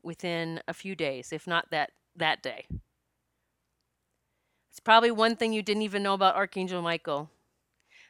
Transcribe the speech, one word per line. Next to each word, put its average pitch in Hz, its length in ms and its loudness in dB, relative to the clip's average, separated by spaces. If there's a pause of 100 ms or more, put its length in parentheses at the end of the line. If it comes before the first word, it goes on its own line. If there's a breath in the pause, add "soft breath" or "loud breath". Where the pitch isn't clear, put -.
within 165 640 -6
a 175 80 -8
few 190 220 -12
days, 135 360 -6
if 156 140 -10
not 170 240 -2
that, 151 220 -2 (240)
that 160 260 0
day. 117 240 -10 (2000)
It's - 20 -20
probably 226 300 6
one 226 240 4
thing 226 180 0
you 214 80 0
didn't 208 220 0
even 202 220 -2
know 196 100 2
about 190 220 4
Archangel 185 460 -4
Michael, 160 480 -4 (800 soft breath)